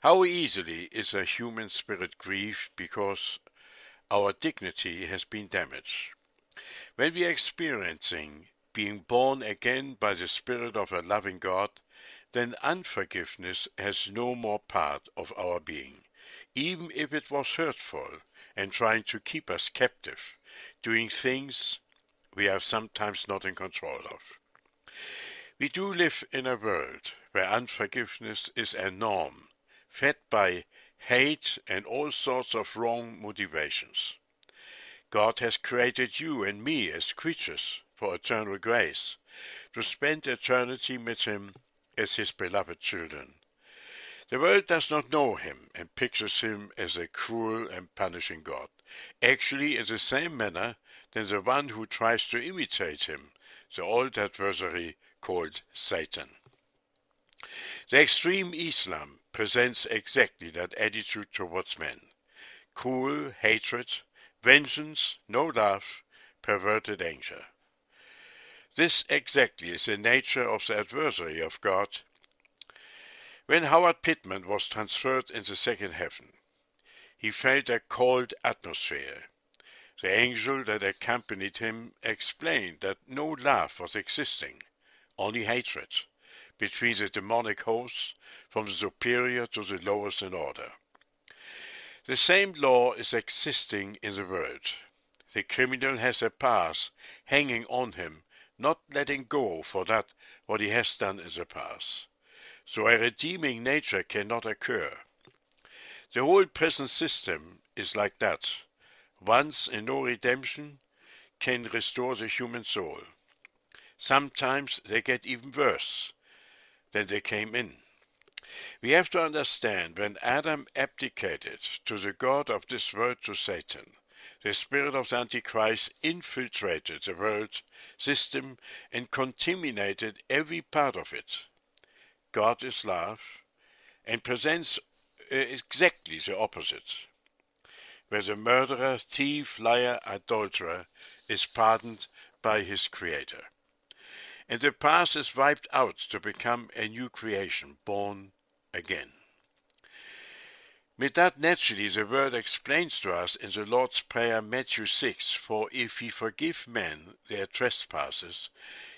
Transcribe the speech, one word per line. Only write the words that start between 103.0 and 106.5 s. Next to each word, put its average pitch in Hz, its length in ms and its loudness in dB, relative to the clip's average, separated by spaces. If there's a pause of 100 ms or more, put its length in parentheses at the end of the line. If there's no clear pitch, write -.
nature 131 400 2
cannot 107 440 -4
occur. 104 500 -2 (1200)
The 123 100 2
whole 185 220 8
prison 147 420 0